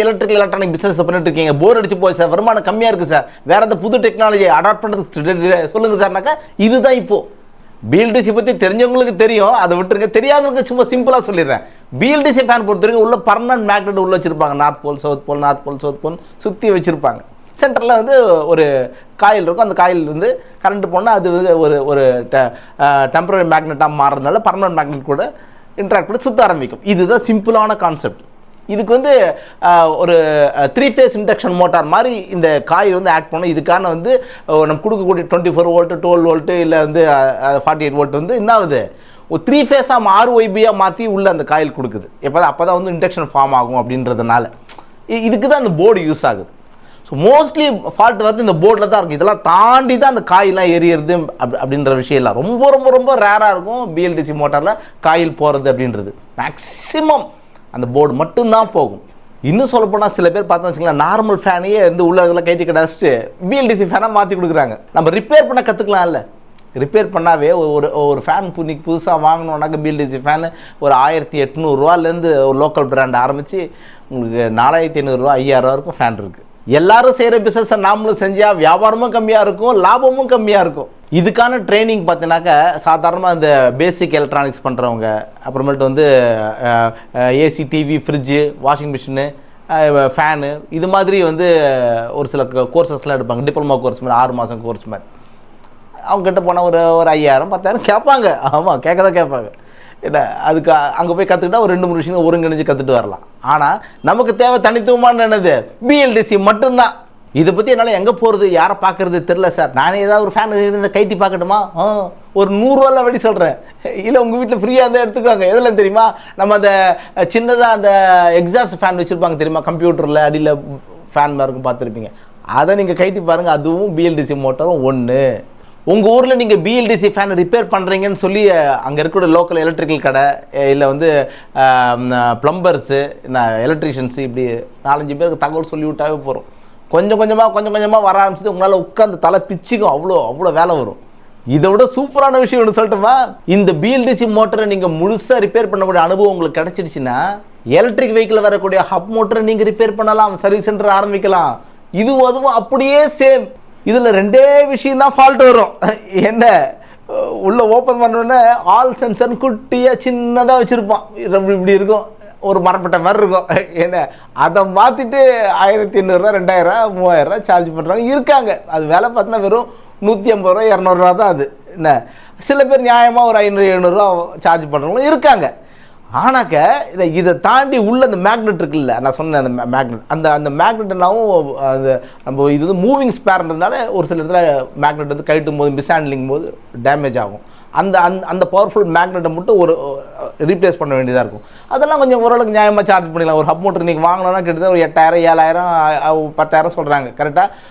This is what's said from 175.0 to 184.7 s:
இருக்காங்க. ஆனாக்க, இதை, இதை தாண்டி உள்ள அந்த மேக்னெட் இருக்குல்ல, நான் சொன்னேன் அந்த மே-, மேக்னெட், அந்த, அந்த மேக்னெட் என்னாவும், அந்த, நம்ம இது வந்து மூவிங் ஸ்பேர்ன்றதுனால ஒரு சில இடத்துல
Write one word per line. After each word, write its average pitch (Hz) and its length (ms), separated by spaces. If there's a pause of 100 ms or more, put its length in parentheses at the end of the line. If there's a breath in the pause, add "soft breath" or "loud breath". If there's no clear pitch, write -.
இருக்காங்க. 247 460 (640 soft breath)
ஆனாக்க, 175 520 (260)
இதை, 175 220
இதை 175 240
தாண்டி 262 380
உள்ள 240 340
அந்த 190 180
மேக்னெட் 220 260
இருக்குல்ல, 143 440
நான் 131 120
சொன்னேன் 147 340
அந்த 123 180
மே-, 123 160
மேக்னெட், 120 280
அந்த, 156 240
அந்த 147 180
மேக்னெட் 190 480
என்னாவும், 180 580
அந்த, 135 460 (220 loud breath)
நம்ம 139 280
இது 147 140
வந்து 185 220
மூவிங் 269 240 (120)
ஸ்பேர்ன்றதுனால 185 680
ஒரு 170 160
சில 165 160
இடத்துல 160 440 (140)